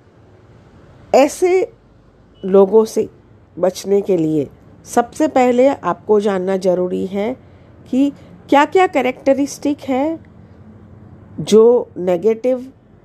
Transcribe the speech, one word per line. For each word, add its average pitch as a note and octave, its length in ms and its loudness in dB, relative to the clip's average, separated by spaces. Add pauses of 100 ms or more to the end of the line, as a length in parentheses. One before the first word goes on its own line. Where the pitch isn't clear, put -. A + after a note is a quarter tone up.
(1160)
ऐसे F4 560 2 (720)
लोगों G3 400 4
से - 240 -4 (500)
बचने F#3+ 420 -2
के G3 160 -2
लिए D#3 320 -2 (360)
सबसे A#3+ 420 -2
पहले B3+ 400 2
आपको G#3 520 -2
जानना F#3+ 380 -2
ज़रूरी F3+ 480 -2
है G#3 320 -6 (520)
कि C#4 220 0 (380)
क्या-क्या D4+ 380 2
कैरेक्टरिस्टिक C#4 920 -2
है C#4 400 -4 (1200)
जो A3 580 2
नेगेटिव A3 760 -2 (320)